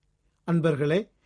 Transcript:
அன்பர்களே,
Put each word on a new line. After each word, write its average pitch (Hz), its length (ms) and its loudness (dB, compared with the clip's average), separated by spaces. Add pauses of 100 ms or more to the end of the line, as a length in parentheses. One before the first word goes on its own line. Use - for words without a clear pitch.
(520)
அன்பர்களே, 160 560 0 (180)